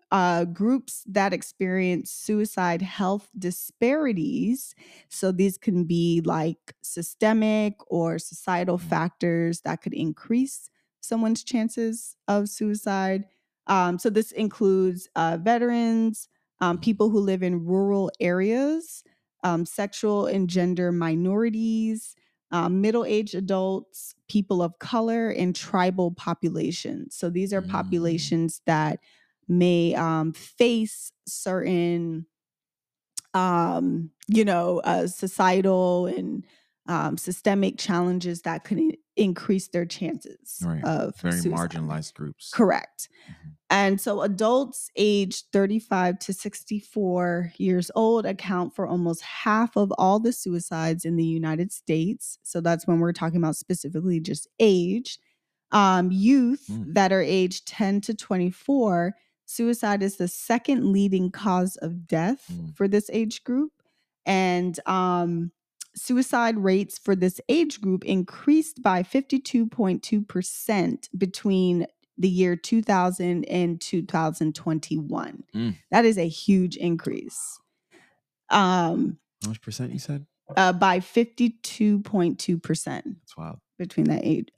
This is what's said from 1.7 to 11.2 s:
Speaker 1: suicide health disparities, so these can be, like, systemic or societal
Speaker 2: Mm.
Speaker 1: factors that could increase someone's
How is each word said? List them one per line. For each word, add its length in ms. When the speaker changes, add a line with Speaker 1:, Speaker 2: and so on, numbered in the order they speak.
Speaker 1:
suicide 680
health 560
disparities, 1400
so 240
these 260
can 280
be, 380
like, 580
systemic 920
or 320
societal 580
Speaker 2:
Mm. 40
Speaker 1:
factors 800
that 200
could 100
increase 760
someone's 420